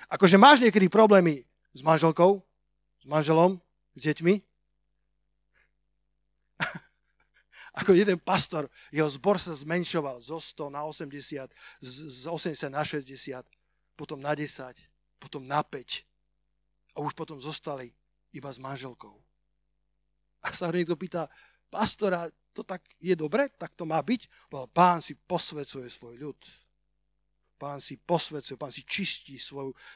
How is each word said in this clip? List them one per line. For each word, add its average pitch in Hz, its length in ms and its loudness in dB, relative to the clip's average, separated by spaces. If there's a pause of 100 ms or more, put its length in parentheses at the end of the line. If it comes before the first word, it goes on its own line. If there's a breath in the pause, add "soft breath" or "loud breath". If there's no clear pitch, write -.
Akože 190 320 8
máš 262 240 10
niekedy 202 240 6
problémy 190 560 6 (320)
s 131 80 -16
manželkou, 165 560 4 (640)
s - 20 -20
manželom, 160 560 2 (320)
s 143 160 -18
deťmi? 170 320 0 (2250)
<laughs> - 300 -10 (920 loud breath)
Ako - 140 4
jeden 190 240 6
pastor, 165 560 -4 (160 soft breath)
jeho 151 240 0
zbor 170 240 0
sa 175 160 -6
zmenšoval 147 720 -6
zo 160 160 -10
sto 143 320 -12
na 147 160 -8
osemdesiat, 143 640 -12 (320 loud breath)
z, 131 240 -14
z 127 140 -16 (100)
osemdesiat 151 400 -6
na 143 80 -4
šesťdesiat, 135 640 -8 (480)
potom 147 240 -14
na 139 160 -6
desať, 139 480 -8 (400)
potom 131 240 -16
na 139 160 -2
päť. - 480 -10 (880)
A 147 80 -6
už 147 80 -4
potom 156 240 -12
zostali 135 560 -10 (400)
iba 143 160 -14
s 131 80 -14
manželkou. 127 560 -14 (1300)
A - 140 -10
sa 170 160 -6
niekto 170 240 -2
pýta: 170 320 -8 (400 soft breath)
„Pastora, 185 580 -4 (240)
to - 160 -14
tak 185 160 -12 (160)
je 180 160 0
dobre? 170 400 -2
Tak - 240 -16
to 170 80 -10
má 156 160 -2
byť?“ - 480 -6
Povedal: 135 240 -14
„Pán 175 240 6
si 151 160 -10
posvedzuje 143 720 -8
svoj 117 320 -20
ľud. 143 220 -14 (1160)
Pán 143 240 -12
si - 160 -14
posvedzuje, 156 560 -4
pán 139 160 -12
si - 160 -16
čistí - 520 -6
svoju, 139 360 -10 (220 loud breath)